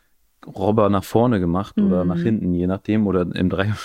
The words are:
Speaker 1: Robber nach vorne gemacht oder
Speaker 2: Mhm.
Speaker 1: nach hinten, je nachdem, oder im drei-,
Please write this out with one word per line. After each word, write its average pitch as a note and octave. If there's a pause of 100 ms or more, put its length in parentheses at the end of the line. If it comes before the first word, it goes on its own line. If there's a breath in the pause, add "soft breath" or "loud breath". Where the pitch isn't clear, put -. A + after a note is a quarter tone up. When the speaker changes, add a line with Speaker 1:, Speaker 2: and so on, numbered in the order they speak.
(460)
Speaker 1:
Robber G#2+
nach G2
vorne A2+
gemacht F2+
oder F#3+
Speaker 2:
Mhm. F2
Speaker 1:
nach F2
hinten, F#2+
je F2
nachdem, G#2
oder F2+
im F2+
drei-, F#2+ (100)